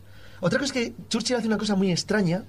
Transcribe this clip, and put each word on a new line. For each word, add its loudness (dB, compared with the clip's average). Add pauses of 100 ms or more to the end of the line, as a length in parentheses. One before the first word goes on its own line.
(420)
Otra 2
cosa -2
es -2
que -2 (140)
Churchill 0
hace 0
una 2
cosa 0
muy 4
extraña, 2